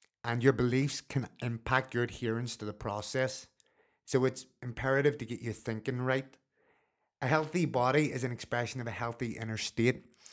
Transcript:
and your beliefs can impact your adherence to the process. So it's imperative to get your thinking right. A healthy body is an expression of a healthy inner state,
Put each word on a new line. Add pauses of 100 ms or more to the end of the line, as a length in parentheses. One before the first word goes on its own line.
(240)
and
your
beliefs
can (140)
impact
your
adherence
to
the
process. (580)
So
it's (140)
imperative
to
get
your
thinking
right. (840)
A
healthy
body
is
an
expression
of
a
healthy
inner
state, (260)